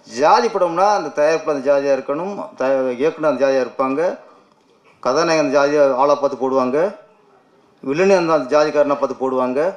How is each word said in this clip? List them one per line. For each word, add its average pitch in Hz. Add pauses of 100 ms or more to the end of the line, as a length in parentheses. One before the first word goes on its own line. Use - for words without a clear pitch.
(180)
ஜாதி 214
படம்னா 180 (120)
அந்த 160 (100)
தயாரிப்பு 156
அந்த 135
ஜாதியா 139
இருக்கணும், 151 (280)
த-, 131
இயக்குனர் 156
அந்த 131
ஜாதியா 135
இருப்பாங்க, 135 (1040)
கதாநாயகன் 156
அந்த 139
ஜாதியா 147 (200)
ஆளா 143
பார்த்து 131
போடுவாங்க, 131 (1040)
வில்லனே 180
அந்த, 165
அந்த 131
ஜாதிக்காரனா 147
பார்த்து 127
போடுவாங்க. 131 (160)